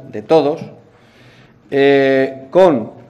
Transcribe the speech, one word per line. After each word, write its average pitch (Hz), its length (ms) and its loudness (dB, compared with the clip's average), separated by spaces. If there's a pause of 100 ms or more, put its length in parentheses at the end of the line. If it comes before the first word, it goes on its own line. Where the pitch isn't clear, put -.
(120)
de 107 80 -14
todos, 156 400 -2 (1120)
eh, 135 800 0
con 165 400 2 (200)